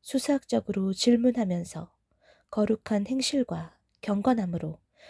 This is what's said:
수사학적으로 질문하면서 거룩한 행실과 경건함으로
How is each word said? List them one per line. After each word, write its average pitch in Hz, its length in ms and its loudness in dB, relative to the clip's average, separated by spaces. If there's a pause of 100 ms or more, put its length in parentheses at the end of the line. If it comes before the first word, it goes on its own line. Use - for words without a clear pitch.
수사학적으로 208 920 -2
질문하면서 214 960 0 (600)
거룩한 214 560 0
행실과 247 680 -2 (240)
경건함으로 196 760 0 (320)